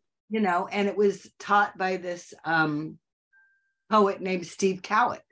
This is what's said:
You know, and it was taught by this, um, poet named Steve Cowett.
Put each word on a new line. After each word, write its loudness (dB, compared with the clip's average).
You -2
know, 0
and 0
it -2
was 0
taught 2
by -2
this, -10
um, 0
poet 4
named -4
Steve -2
Cowett. 0